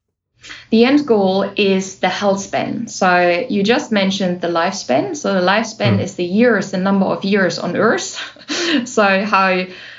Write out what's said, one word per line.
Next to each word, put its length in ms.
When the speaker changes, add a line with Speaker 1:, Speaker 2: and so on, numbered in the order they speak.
Speaker 1:
The 160
end 220
goal 500
is 420
the 100
health 320
span. 460
So 640
you 140
just 280
mentioned 480
the 80
lifespan. 680
So 160
the 80
lifespan 560
Speaker 2:
Mm. 60
Speaker 1:
is 120
the 80
years, 480
the 60
number 300
of 180
years 340
on 160
Earth. 440
<laughs> 380
So 400
how, 400